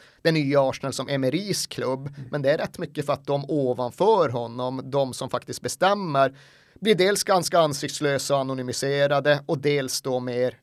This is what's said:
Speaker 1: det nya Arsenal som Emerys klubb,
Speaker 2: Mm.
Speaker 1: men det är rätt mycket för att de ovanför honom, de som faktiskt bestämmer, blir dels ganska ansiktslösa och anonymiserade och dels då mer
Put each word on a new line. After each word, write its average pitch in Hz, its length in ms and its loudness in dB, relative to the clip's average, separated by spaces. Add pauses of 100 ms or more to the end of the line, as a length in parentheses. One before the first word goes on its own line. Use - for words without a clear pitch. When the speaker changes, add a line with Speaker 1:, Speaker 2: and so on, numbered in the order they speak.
(220)
Speaker 1:
det 165 100 2
nya 143 380 2
Arsenal 131 240 -6
som 123 160 -6
Emerys 143 580 -2
klubb, 131 400 -6
Speaker 2:
Mm. 143 240 -14
Speaker 1:
men 147 100 -4
det 135 100 2
är 165 60 2
rätt - 220 -6
mycket 156 260 -6
för 147 80 0
att 131 120 -6
de 143 220 -2
ovanför 143 800 2
honom, 123 560 -6
de 135 280 0
som 131 160 -8
faktiskt - 320 -6
bestämmer, 156 720 2 (480)
blir 208 140 4
dels 196 280 2
ganska 180 360 2
ansiktslösa 143 760 0
och 139 60 2
anonymiserade 139 1040 0
och 165 140 -2
dels 143 420 0
då 127 180 -2
mer 123 440 -2